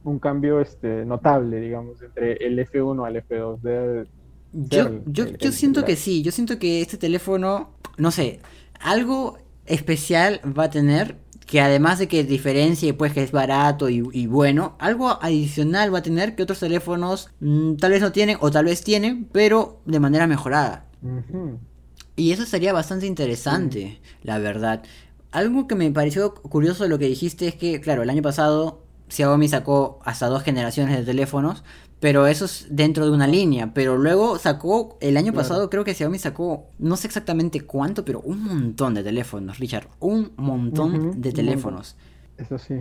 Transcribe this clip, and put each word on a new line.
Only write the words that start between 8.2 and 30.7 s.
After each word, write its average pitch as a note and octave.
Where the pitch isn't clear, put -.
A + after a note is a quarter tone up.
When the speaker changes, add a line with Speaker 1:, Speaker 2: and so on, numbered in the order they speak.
Speaker 2:
algo B3
especial E3
va D#3
a D#3
tener, D3+
que D3
además C#3+
de F#3+
que D#3+
diferencie, C#3+
pues, D3
que C#3+
es B2+
barato C#3+
y, A#2+
y B2
bueno, C#3+
algo A#3+
adicional D#3+
va F3+
a E3+
tener F3+
que F#3
otros F#3
teléfonos, F3
mm, D3+
tal F#3
vez G3
no G3+
tienen, G#3
o D3
tal D3+
vez F3
tienen, G#3+
pero G#3+
de D#3+
manera D3
mejorada. C3+
Speaker 1:
Ujú. B2+
Speaker 2:
Y E3
eso G#3
sería F#3+
bastante F#3
interesante, C3
Speaker 1:
Sí. -
Speaker 2:
la G#2+
verdad. A2
Algo A#3+
que A3+
me E3
pareció D3+
curioso F3
de F3+
lo D3+
que C#3+
dijiste E3
es E3
que, E3
claro, C#3+
el A#2+
año D3
pasado D3+
Xiaomi D3
sacó C#3
hasta B2
dos C3+
generaciones C3+